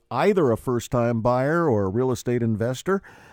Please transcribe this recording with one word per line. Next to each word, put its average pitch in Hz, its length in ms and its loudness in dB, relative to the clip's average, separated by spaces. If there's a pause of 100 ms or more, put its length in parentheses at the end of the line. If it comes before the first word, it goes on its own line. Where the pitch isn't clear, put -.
(120)
either 160 400 2
a 107 60 2
first-time 120 640 -2
buyer 135 460 2
or 104 180 2
a 95 40 -2
real 127 220 0
estate 120 320 -2
investor, 120 580 -2 (320)